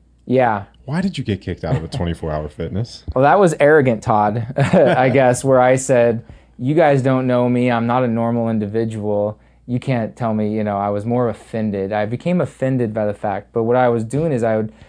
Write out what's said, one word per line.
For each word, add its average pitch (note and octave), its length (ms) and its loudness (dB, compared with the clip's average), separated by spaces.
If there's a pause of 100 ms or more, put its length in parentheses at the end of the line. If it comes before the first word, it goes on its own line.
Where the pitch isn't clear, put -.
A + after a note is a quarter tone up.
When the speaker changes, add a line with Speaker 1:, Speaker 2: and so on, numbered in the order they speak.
(260)
Speaker 1:
Yeah. A#2 400 0 (200)
Speaker 2:
Why D#3 160 -4
did F#3 160 -4
you B2+ 60 -8
get G2+ 180 -4
kicked F2 220 -8
out E2 120 -2
of D#2 80 -4
a E2 40 -10
twenty-four E2 440 -6
Hour D2+ 180 -6
Fitness? E2+ 600 -8
Speaker 1:
<laughs> - 60 -12
Well, C3 80 4
that D#3+ 160 6
was E3+ 200 4
arrogant, C#3+ 440 4
Todd, A2 500 0
<laughs> - 40 -4
I C#3 520 4
guess, B2+ 340 2
where C3+ 160 4
I B2+ 160 4
said, A#2+ 480 2 (340)
"You C3 180 -4
guys D3 260 4
don't C3 260 0
know B2 220 2
me. B2 220 2
I'm A#2 160 0
not B2+ 160 0
a B2 40 0
normal A#2 420 -2
individual. G#2+ 920 -4 (260)
You B2 140 -4
can't A#2 360 -4
tell A2+ 180 -4
me," G#2+ 220 -2
you G#2+ 80 -4
know, G#2 140 -2
I G2+ 120 -2
was G#2 160 -4
more A#2+ 240 0
offended. G2+ 600 -6
I G#2 140 -2
became C#3 340 -4
offended C3 540 -2
by G#2+ 120 -2
the G#2 80 -4
fact, G2+ 400 -8
but A#2 100 -2
what A#2+ 120 2
I B2+ 140 4
was A#2 140 0
doing C#3+ 280 -2
is A#2+ 120 -2
I A2+ 140 0
would, G#2+ 160 -4 (160)